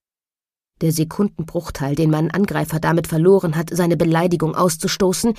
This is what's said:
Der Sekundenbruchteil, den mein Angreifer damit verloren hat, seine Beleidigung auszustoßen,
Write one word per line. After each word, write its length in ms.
Der 100
Sekundenbruchteil, 1040
den 140
mein 220
Angreifer 500
damit 260
verloren 480
hat, 160
seine 240
Beleidigung 580
auszustoßen, 840